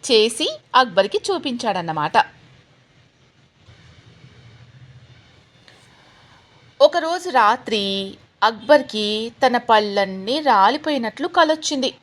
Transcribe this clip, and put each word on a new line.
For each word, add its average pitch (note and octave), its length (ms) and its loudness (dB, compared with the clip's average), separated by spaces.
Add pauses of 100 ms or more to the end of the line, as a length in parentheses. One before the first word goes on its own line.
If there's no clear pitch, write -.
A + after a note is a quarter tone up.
(120)
చేసి A#3+ 460 0 (160)
అక్బర్కి A3+ 460 2 (100)
చూపించాడన్నమాట. F#3 800 -4 (4000)
ఒకరోజు F4 500 2
రాత్రి G3+ 840 0 (280)
అక్బర్కి A3 920 0 (140)
తన B3 100 2
పళ్ళన్నీ G#3 840 0
రాలిపోయినట్లు C4 880 0
కలొచ్చింది. D#4 720 -2